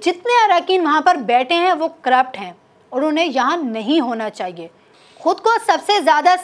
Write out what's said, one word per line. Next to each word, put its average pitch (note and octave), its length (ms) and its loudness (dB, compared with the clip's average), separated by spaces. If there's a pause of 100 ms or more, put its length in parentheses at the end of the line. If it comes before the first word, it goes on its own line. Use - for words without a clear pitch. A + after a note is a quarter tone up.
جتنے F4 300 -2 (120)
اراکین F#4 400 2
وہاں D#4 160 2
پر F4+ 160 2 (100)
بیٹھے C4 300 2
ہیں F4+ 160 2
وہ D#4+ 160 -2 (120)
کرپٹ C4 380 0
ہیں F#3 140 -12 (400)
اور B3+ 100 -4
انہیں D#4 240 0
یہاں C4 300 -2
نہیں B3+ 440 -2
ہونا A#3 300 -4
چاہیے۔ F3 380 -12 (520)
خود - 200 -2
کو A4+ 100 0 (160)
سب E4+ 200 2
سے G#4 140 2
زیادہ D#4 440 4